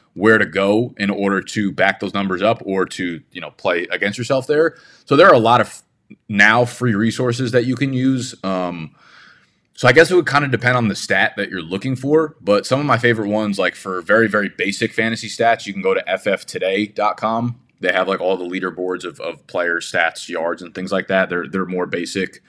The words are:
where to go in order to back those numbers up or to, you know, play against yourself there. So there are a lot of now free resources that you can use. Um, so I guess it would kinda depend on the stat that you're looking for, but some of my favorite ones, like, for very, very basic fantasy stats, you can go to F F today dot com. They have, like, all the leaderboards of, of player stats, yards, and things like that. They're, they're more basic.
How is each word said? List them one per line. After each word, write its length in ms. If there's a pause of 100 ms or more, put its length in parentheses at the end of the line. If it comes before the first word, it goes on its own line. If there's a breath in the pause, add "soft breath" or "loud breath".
(140)
where 240
to 80
go 520
in 100
order 320
to 300
back 300
those 120
numbers 300
up 220
or 200
to, 360 (100)
you 100
know, 120
play 380
against 280
yourself 280
there. 280 (300 soft breath)
So 120
there 120
are 60
a 40
lot 220
of 220 (460)
now 360
free 320
resources 560
that 120
you 120
can 160
use. 500
Um, 540 (800 soft breath)
so 120
I 60
guess 180
it 60
would 100
kinda 220
depend 280
on 120
the 80
stat 400
that 120
you're 140
looking 320
for, 460
but 260
some 140
of 40
my 140
favorite 300
ones, 320
like, 160
for 260
very, 240
very 220
basic 440
fantasy 360
stats, 380
you 60
can 100
go 120
to 160
F 160
F 180
today 420
dot 300
com. 440 (180)
They 140
have, 160
like, 120
all 160
the 80
leaderboards 600
of, 160
of 260
player 320
stats, 500
yards, 320
and 140
things 160
like 160
that. 240
They're, 160
they're 180
more 220
basic. 640